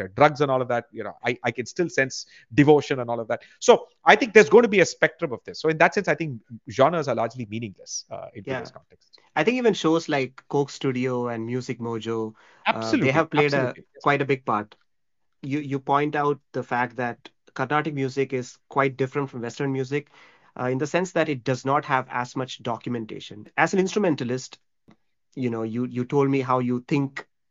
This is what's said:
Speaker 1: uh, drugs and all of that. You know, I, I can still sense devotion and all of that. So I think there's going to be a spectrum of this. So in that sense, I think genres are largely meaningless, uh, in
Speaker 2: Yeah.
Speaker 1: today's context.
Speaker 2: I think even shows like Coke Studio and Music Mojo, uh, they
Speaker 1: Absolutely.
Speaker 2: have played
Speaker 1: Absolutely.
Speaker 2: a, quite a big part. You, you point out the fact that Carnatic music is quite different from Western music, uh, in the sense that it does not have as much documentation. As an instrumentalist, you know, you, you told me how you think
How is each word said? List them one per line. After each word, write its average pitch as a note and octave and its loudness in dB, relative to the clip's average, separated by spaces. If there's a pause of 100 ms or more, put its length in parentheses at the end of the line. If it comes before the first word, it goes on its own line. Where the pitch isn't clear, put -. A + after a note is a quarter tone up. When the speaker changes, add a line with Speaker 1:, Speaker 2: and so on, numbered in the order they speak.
Speaker 1:
uh, G2+ -6 (100)
drugs C#3 4
and C#3+ 2
all C3 2
of B2 -8
that. A#2+ -2
You A2 -12
know, F#2+ -14
I, A#2+ -2
I B2 -2
can A#2 -6
still - -4
sense - -2 (300)
devotion C#3+ 6
and A#2 -6
all A#2 -4
of A2 -8
that. A2+ -4 (160)
So A#3 4 (180)
I F3 10
think G#3+ 0
there's G#3+ 8
going A#3 8
to A#3 4
be G3 4
a D#3+ 6
spectrum - -2
of A2 -8
this. - -14
So D#3 0
in D#3+ 2
that F3 6
sense, G3 -2
I D#3+ 2
think C#3+ -8 (300)
genres C3+ 4
are B2 2
largely A2+ -4
meaningless, A2 -10
uh, F#2 -12
in G#2+ -16
Speaker 2:
Yeah. C3 -6
Speaker 1:
today's - -14
context. - -20 (160)
Speaker 2:
I D3+ 2
think B3 2
even A#3 2
shows E3 0
like C3+ -4
Coke C#3+ -2
Studio B2+ -2
and A2+ -6
Music B2 -6
Mojo, A2+ -6 (340)
uh, - 2
they - -4
Speaker 1:
Absolutely. C3 0
Speaker 2:
have D#3+ 2
played D3 2
Speaker 1:
Absolutely. C3 -2 (120)
Speaker 2:
a, - -20
quite C#3+ 2
a - -4
big C3+ -2
part. G#2+ -4 (640)
You, C#3 -4
you C#3 -6
point C#3+ 0
out D3 0 (120)
the B2+ -6
fact A#2+ -4
that A#2+ -6 (260)
Carnatic D3 -2
music C3+ -2
is D#3+ -6 (120)
quite C3+ 0
different C#3 -2
from C3 -12
Western C3+ -4
music, C3+ -4 (500)
uh, B2+ -2
in C3 0
the D3+ -2
sense F3 -2
that D#3+ 0
it C#3+ -4
does C3 -2
not C#3+ 2
have C3 0
as B2+ -6
much B2+ -8
documentation. A2 -8
As D#3+ 4
an G3 2
instrumentalist, D3+ -2 (760)
you B2+ -4
know, A2+ -4
you, A2+ -4
you B2 -4
told C#3 2
me C#3 2
how B2+ 0
you B2 -2
think C#3 -2 (240)